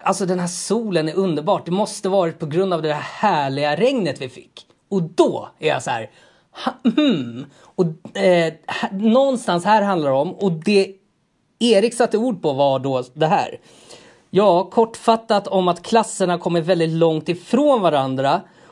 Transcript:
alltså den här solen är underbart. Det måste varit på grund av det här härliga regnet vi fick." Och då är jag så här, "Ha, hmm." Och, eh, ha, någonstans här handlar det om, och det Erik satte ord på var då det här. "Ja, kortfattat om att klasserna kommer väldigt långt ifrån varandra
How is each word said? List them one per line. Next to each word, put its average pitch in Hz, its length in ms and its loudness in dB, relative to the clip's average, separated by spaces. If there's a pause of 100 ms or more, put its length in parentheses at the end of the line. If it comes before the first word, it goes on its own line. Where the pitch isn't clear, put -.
alltså 190 240 -2
den 180 140 -2
här 175 80 -4
solen 185 600 -2
är 156 60 -8
underbart. 170 500 -2
Det 170 80 -8
måste 202 360 -4
varit 175 300 0
på 165 80 -8
grund 180 280 -2
av 156 80 -4
det 151 120 -2
här 147 360 -4
härliga 147 460 0
regnet 202 440 -2
vi 131 80 -10
fick." - 380 -20 (260)
Och 190 100 0
då 156 460 0 (100)
är 156 100 -2
jag 131 140 -2
så - 80 -6
här, 117 200 -6 (540)
"Ha, 254 80 -4 (240)
hmm." 143 500 -2 (160)
Och, - 560 -6
eh, 175 340 2 (300)
ha, 233 100 -4
någonstans 220 720 0
här 208 180 4
handlar 175 280 0
det 131 60 2
om, 156 180 -2
och 196 180 -2
det 196 420 0 (640)
Erik 226 360 4
satte 226 240 0
ord 226 240 -2
på 151 100 0
var 135 260 2
då 131 240 -2 (120)
det 156 120 0
här. 156 340 -2 (720)
"Ja, 190 400 4
kortfattat 226 760 0
om 185 200 0
att 175 140 -2
klasserna 196 560 0
kommer 170 220 0
väldigt 165 300 0
långt 160 380 0
ifrån 247 540 2
varandra 135 580 0 (320)